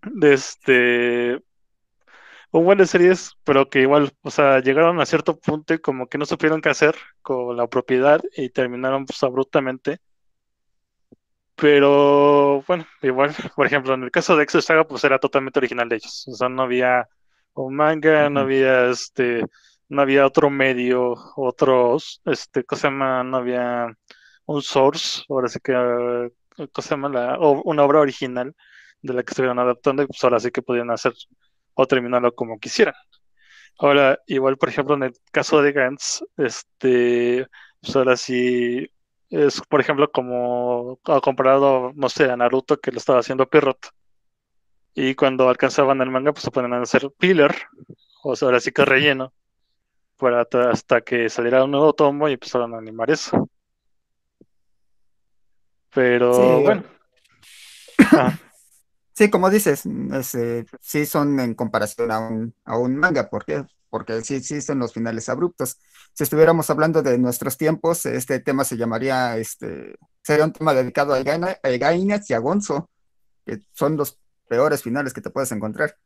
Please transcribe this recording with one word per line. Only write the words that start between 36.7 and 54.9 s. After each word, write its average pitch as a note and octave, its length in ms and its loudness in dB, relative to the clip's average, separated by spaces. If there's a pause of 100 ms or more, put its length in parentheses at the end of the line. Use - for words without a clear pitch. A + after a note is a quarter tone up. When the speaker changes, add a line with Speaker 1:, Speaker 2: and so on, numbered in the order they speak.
Speaker 1:
pues, - 160 -6
ahora B2+ 200 4
sí B2 720 -2 (420)
es, D3 380 0
por D3 120 2
ejemplo, D3 320 0
como, B2 920 -4
ah, C#3+ 160 2
comparado, C3+ 760 2
no C#3 120 -2
sé, C3 220 0
a B2 60 -2
Naruto, B2+ 440 0
que B2+ 120 -6
lo A#2+ 60 -8
estaba B2+ 220 2
haciendo C3 280 -2
Pierrot. C#3+ 300 2 (1160)
Y C3+ 200 -2
cuando C3 340 2
alcanzaban C3+ 520 2
el C3 100 -2
manga, C3 220 -2
pues, - 120 -12
se C3+ 60 -6
ponían B2 240 -4
a B2 80 -2
hacer C3+ 360 -2
filler, F3 360 2 (680)
o C3+ 140 -4
sea, D3 120 -2
ahora B2 120 4
sí C3 120 -6
que C#3 120 -6
relleno, C3+ 480 0 (840)
para A#2+ 240 0
hasta, B2 280 0
hasta A#2 320 0
que A#2 280 -2
saliera B2+ 340 0
un C#3 80 -4
nuevo D3 220 4
tomo D3 340 0
y C#3 60 -2
empezaron A#2+ 400 -6
a A2+ 40 -14
animar A2+ 320 -6
eso. - 380 -2 (2500)